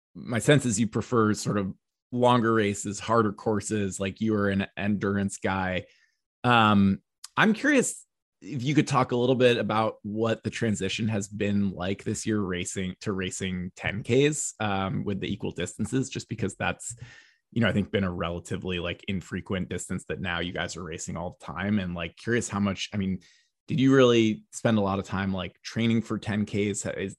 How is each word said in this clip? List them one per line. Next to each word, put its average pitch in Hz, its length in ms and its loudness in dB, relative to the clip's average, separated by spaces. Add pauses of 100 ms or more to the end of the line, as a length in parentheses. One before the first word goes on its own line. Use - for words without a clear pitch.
(140)
my 113 240 -6
sense 143 260 4
is 110 140 0
you 117 80 2
prefer 107 480 2
sort - 240 -2
of 98 160 -2 (380)
longer 120 420 4
races, 101 460 0
harder 110 320 2
courses, 104 680 -2
like, 98 220 -4
you 110 160 2
are 101 120 2
an 98 280 0
endurance 98 640 -2
guy. 92 480 -2 (580)
Um, 107 560 6 (360)
I'm 196 180 6
curious 277 500 0 (360)
if 117 220 -8
you 147 100 0
could 143 140 4
talk 131 240 2
a 127 60 0
little 123 180 4
bit 120 220 6
about 107 460 0
what 110 420 -2
the 110 60 -4
transition 107 580 -2
has 104 180 -2
been 101 460 0
like 92 320 -4
this 110 200 -4
year 107 160 0
racing 90 600 -4
to 107 120 -6
racing 92 640 -6
ten 95 300 -6
Ks, 143 560 2
um, 98 420 -2
with 98 180 -4
the 95 120 -4
equal 101 180 -6
distances, 110 580 -4
just - 200 -10
because 98 260 -4
that's, - 400 -6 (560)
you 117 100 -2
know, 110 80 4
I 90 40 2
think 101 180 0
been 98 140 2
a 90 80 -2
relatively, 87 680 -4
like, 85 300 -6
infrequent 92 600 -4
distance - 360 -6
that 78 160 -6
now 87 180 -4
you 87 140 -4
guys 90 240 -6
are 87 80 -10
racing 85 320 -10
all 85 240 -8
the - 60 -18
time. 95 340 -2
And, 90 140 -6
like, 85 220 -8
curious 117 320 -2
how 101 120 -4
much, 98 340 -2
I - 20 -6
mean, 95 220 -2 (480)
did - 140 -2
you 135 120 6
really 120 600 6
spend 113 260 0
a 101 40 2
lot 98 180 0
of 92 40 -6
time, 95 280 -2
like, 90 300 -8
training 113 400 0
for 113 140 -6
ten 104 300 -2
Ks? 101 400 -2
Is, 95 320 -6